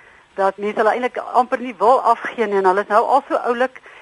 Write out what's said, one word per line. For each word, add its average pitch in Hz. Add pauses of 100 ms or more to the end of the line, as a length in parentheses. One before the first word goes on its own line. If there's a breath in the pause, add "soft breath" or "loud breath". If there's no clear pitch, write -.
(360 soft breath)
dat 196
mense 208
hulle 220
eintlik 247 (160)
amper 247
nie 240
wil 226
afgee 226
nie, 202
en 190
hulle 190
is 208
nou 214
al 277
so 320
oulik, 247 (200 loud breath)